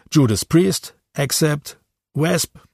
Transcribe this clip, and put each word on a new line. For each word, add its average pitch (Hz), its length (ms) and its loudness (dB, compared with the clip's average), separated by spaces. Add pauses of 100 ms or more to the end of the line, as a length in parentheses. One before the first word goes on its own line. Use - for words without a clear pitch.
(100)
Judas 120 340 2
Priest, - 520 0 (160)
Accept, 147 680 -4 (360)
Wasp 165 440 -2 (160)